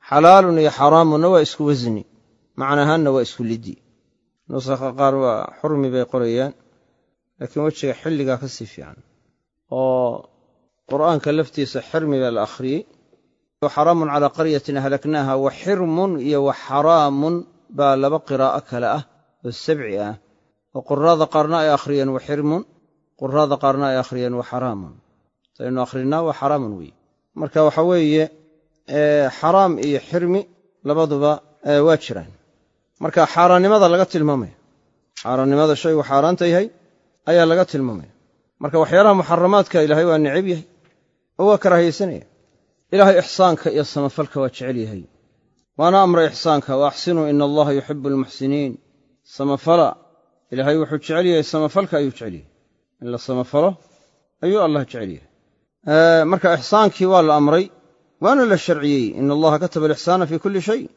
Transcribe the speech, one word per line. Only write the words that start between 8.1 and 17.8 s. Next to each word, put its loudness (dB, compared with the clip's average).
ka -12
sii -16
fiican. -20
Oo -2
Qur'aanka 0
laftiisa -4
xirmi -4
baa -2
la -4
akhriyey. -6
"Wa -2
xaraamun 2
calaa 0
qaryatin -4
ahlaknaaha", -2
wa 0
xirmun -2
iyo -2
wa 0
xaraamun 2
baa 2